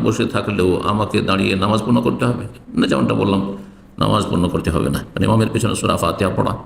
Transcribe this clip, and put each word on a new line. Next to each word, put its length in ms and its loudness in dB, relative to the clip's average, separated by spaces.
বসে 220 0
থাকলেও 540 0
আমাকে 420 0
দাঁড়িয়ে 340 0
নামাজ 280 0
পূর্ণ 180 2
করতে 240 0
হবে? 200 -2
না, 140 2
যেমনটা 260 2
বললাম, 440 0
নামাজ 280 2
পূর্ণ 220 0
করতে 240 -2
হবে 180 0
না, 100 -2
কারণ 240 -4
ইমামের 300 4
পেছনে 220 0
সূরা 220 0
ফাতিহা 320 0
পড়া, 360 -2